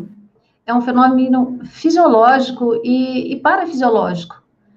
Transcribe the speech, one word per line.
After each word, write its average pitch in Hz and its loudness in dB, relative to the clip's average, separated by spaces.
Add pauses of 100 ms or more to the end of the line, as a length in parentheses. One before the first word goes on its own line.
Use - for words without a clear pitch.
(680)
é 233 -4
um 240 2
fenômeno 254 2
fisiológico 254 2
e, 254 -2
e - -6
parafisiológico, 247 -2 (360)